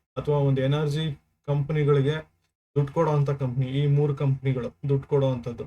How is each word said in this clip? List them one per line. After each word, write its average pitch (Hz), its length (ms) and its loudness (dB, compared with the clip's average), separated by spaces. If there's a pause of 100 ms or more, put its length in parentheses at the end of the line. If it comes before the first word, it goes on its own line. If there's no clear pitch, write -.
(180)
ಅಥವಾ 147 200 0
ಒಂದು 139 240 2
ಎನರ್ಜಿ 147 600 -2 (260)
ಕಂಪನಿಗಳಿಗೆ 143 680 2 (600)
ದುಡ್ಡು 143 180 0
ಕೊಡೋಂಥ 151 360 2
ಕಂಪನಿ, 131 360 -2
ಈ 139 220 0
ಮೂರು 143 280 2
ಕಂಪನಿಗಳು 135 760 -2
ದುಡ್ಡು 139 180 0
ಕೊಡೋವಂಥದ್ದು. 127 600 -2